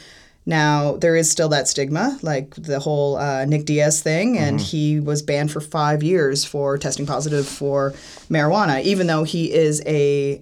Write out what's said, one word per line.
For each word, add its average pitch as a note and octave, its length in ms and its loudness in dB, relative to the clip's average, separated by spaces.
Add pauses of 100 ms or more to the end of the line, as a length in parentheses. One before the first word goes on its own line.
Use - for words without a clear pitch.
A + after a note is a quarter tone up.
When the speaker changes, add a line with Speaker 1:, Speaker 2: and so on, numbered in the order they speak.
(500)
Speaker 1:
Now, D3 460 2
there E3 220 4
is E3 120 2
still D#3+ 200 0
that C#3+ 180 0
stigma, D#3+ 540 -2
like D3 340 -4
the D3+ 240 -4
whole, C#3+ 380 0
uh, C3+ 260 -2
Nick D3+ 220 0
Diaz D3+ 360 2
thing, G3 360 0
and D3 220 0
Speaker 2:
Mm-hmm. D3 60 -2
Speaker 1:
he D3+ 360 0
was D3 200 -2
banned D3 300 -2
for D#3+ 80 -6
five D3+ 440 0
years D3+ 420 2
for C#3 320 -2
testing C#3+ 280 -4
positive C#3+ 400 -2
for C#3 460 -2 (380)
marijuana, D#3+ 520 2
even F#3 260 2
though D#3+ 180 0
he E3 260 -2
is D3+ 340 2
a C#3+ 560 0